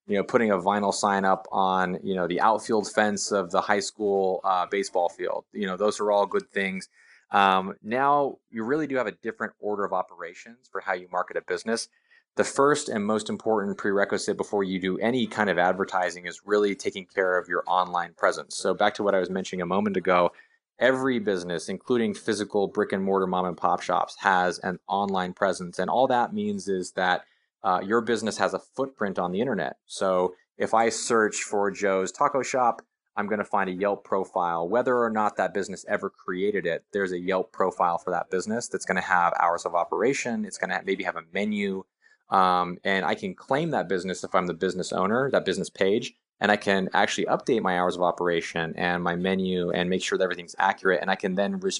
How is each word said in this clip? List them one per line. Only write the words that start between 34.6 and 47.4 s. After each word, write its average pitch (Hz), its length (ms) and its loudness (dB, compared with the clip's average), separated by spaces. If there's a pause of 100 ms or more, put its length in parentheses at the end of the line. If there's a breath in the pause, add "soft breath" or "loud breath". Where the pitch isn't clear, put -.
Whether 123 260 2
or 117 140 2
not 107 280 0
that 92 180 0
business 92 340 -4
ever 101 220 -2
created 95 560 -2
it, 80 160 -2 (100)
there's 98 180 0
a 90 80 -4
Yelp 92 320 -2
profile 90 460 0
for - 140 -4
that 85 180 -4
business 107 380 -4
that's - 180 -6
gonna 92 160 0
have 87 380 2
hours 85 260 2
of 85 80 -4
operation. 107 720 0
It's - 140 -12
gonna 92 260 -2
maybe 98 180 -2
have 87 120 -4
a 82 80 -8 (100)
menu 101 500 -2 (460)
um, 90 540 2
and 95 220 0
I 104 100 0
can 92 200 -8
claim 151 360 -2
that 95 160 -2
business 92 360 -4
if - 120 -6
I'm 90 120 4
the 87 60 -2
business 90 380 -2
owner, 110 400 0
that - 140 2
business 92 240 -2
page, 104 440 0 (260)
and 110 120 4
I 104 60 4
can 98 360 2
actually 101 320 2
update 117 360 0